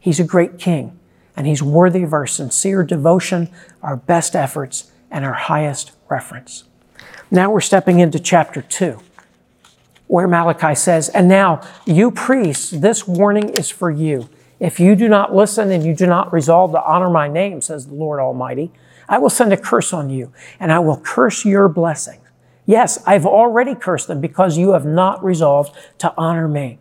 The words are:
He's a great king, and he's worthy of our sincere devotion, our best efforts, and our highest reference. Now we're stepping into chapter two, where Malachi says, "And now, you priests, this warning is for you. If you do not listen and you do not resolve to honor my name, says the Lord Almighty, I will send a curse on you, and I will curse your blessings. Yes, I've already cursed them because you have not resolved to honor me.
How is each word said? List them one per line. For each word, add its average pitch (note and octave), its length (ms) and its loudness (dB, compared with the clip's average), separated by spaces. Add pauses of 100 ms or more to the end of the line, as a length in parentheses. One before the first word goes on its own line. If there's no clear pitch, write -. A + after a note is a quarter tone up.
He's E3 180 -2
a F3 60 2
great F3 340 0
king, D3 400 -4 (380)
and D3 100 -6
he's D3 160 0
worthy F3 400 2
of D#3 120 -4
our D3 120 -2
sincere F#3+ 560 -4
devotion, E3 680 0 (320)
our C#3+ 140 -8
best E3+ 380 -2
efforts, C#3 560 -6 (200)
and C#3 160 -8
our C3 80 -6
highest D3+ 580 -6 (160)
reference. - 560 -12 (680)
Now F#3+ 200 2
we're G#3+ 100 2
stepping F3+ 400 2
into D#3+ 180 2
chapter D#3 440 0
two, C#3 380 -6 (1040)
where F3+ 200 2
Malachi E3+ 480 0
says, D#3+ 360 0
"And F3+ 180 4
now, F#3+ 320 4 (240)
you G3+ 260 2
priests, A3 600 -2
this F3 360 -2
warning G3+ 440 0
is - 180 -4
for F3 220 -4
you. D3 400 -4 (280)
If - 220 -4
you F#3+ 160 6
do A3+ 120 2
not G3+ 260 2
listen G#3 360 2
and E3+ 140 0
you D#3+ 100 0
do F3+ 120 0
not F3+ 260 0
resolve E3 400 2
to D#3 100 0
honor F3+ 280 0
my D#3 180 0
name, E3+ 320 -4
says C#3+ 280 -10
the C#3+ 60 -18
Lord D3+ 260 -6
Almighty, B2+ 520 -6 (340)
I G#3 120 0
will C4+ 100 2
send A3 240 2
a F#3+ 60 2
curse - 340 -2
on D3+ 160 -6
you, C3 240 -8 (260)
and D#3+ 140 -2
I E3 60 2
will D#3 180 0
curse - 480 -2
your G3 240 4
blessings. E3 520 -4 (440)
Yes, A3 420 2
I've F3+ 200 4
already A#3 480 2
cursed - 320 -6
them D#3 140 -6
because E3 360 0
you F3+ 140 2
have D#3+ 160 2
not F3+ 380 0
resolved D3+ 500 0 (240)
to - 180 -4
honor E3 300 -2
me. C#3+ 340 -6